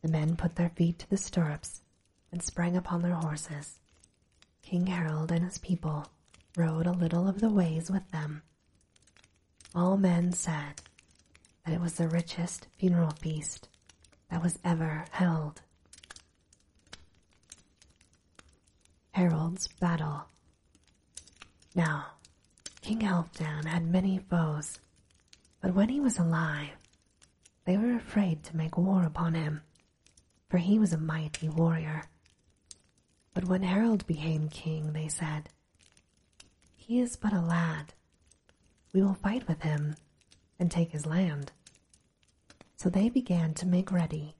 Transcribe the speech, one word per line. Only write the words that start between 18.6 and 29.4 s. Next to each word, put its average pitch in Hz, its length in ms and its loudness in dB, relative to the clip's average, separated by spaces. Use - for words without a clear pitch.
Harold's 170 560 2
battle. 156 600 -2
Now, 156 380 -2
King 220 200 -4
Halfdan 165 640 -2
had 165 200 -2
many 185 320 2
foes, 160 600 0
but 185 120 0
when 202 160 4
he 277 100 0
was 262 180 2
alive, 160 580 0
they 185 120 2
were 240 180 2
afraid 196 480 0
to 160 140 -6
make 160 200 -2
war 185 260 4
upon 165 320 0
him, 151 260 -2